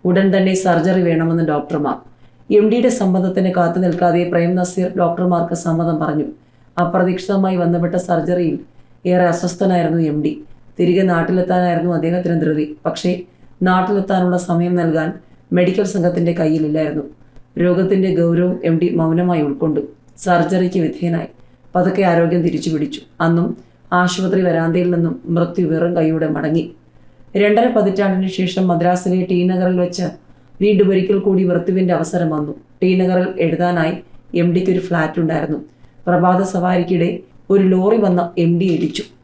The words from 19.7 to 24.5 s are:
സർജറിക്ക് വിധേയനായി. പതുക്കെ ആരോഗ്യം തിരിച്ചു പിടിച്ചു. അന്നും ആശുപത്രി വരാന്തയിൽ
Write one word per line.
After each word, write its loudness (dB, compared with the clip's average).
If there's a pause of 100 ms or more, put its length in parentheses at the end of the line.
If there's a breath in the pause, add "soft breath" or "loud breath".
സർജറിക്ക് 0
വിധേയനായി. -4 (460 soft breath)
പതുക്കെ 2
ആരോഗ്യം 2
തിരിച്ചു -2
പിടിച്ചു. -4 (240)
അന്നും 2 (520 loud breath)
ആശുപത്രി 0
വരാന്തയിൽ 0